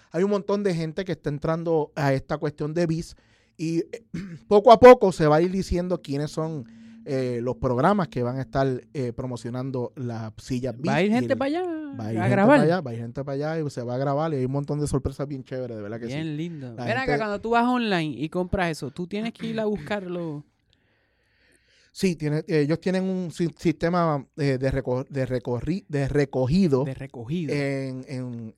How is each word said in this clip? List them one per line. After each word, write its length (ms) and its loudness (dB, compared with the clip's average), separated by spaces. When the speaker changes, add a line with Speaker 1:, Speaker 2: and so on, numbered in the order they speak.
Speaker 1:
Hay 140 0
un 60 0
montón 340 0
de 100 2
gente 300 -4
que 80 -6
está 180 -6
entrando 640 -2
a 180 2
esta 260 -2
cuestión 360 -6
de 120 2
Biz 280 -4
y, 240 -2
eh, 320 -10
<clears throat> 360 -12
poco 240 8
a 80 10
poco 320 12
se 160 2
va 80 8
a 60 6
ir 80 2
diciendo 520 -2
quiénes 280 -4
son 360 -6
eh, 360 -2
los 140 -2
programas 520 2
que 140 -4
van 160 -2
a 40 -4
estar, 240 0
eh, 180 -4
promocionando 840 -6
las 420 -8
sillas 380 -4
Speaker 2:
¿Va 200 0
a 60 2
ir 80 2
Speaker 1:
Beast 0 -
y 100 2
Speaker 2:
gente 140 -2
Speaker 1:
el 40 -2
Speaker 2:
pa' 80 -2
allá 160 -2
Speaker 1:
va 80 -8
a 60 -6
ir 60 -2
Speaker 2:
a 40 0
Speaker 1:
gente 140 2
Speaker 2:
grabar? 220 6
Speaker 1:
pa' 60 4
allá, 160 2
va 100 -8
a 40 -8
ir 60 -8
gente 240 -8
pa' 80 -8
allá 280 -4
y 100 -4
se 120 -8
va 120 -6
a 40 -4
grabar 360 0
y 40 -2
hay 80 0
un 60 -2
montón 280 -4
de 60 0
sorpresas 420 -4
bien 160 -10
chéveres, 320 -8
de 60 -10
verdad 180 -10
que 60 -8
sí. 80 -8
Speaker 2:
Bien 220 -6
lindo. 380 -10
Speaker 1:
La 100 -10
Speaker 2:
Ven 80 -2
acá, 100 -2
Speaker 1:
gente 160 -2
Speaker 2:
cuando 220 -4
tú 100 -8
vas 140 4
online 520 0
y 120 -6
compras 420 -2
eso, 200 -8
¿tú 160 -10
tienes 260 -6
que 160 -12
ir 120 -4
a 60 -2
buscarlo? 840 -6
Speaker 1:
<clears throat> 60 -20
Sí, 200 0
tiene, 220 -2
eh, 140 2
ellos 180 0
tienen 240 -2
un 260 -4
si-, 260 -4
sistema, 720 0
eh, 220 0
de 140 0
reco-, 360 -2
de 200 -4
recorri-, 600 -4
de 200 -2
recogido 760 2
Speaker 2:
De 80 -6
recogido. 640 -6
Speaker 1:
en, 540 -4
en, 500 -10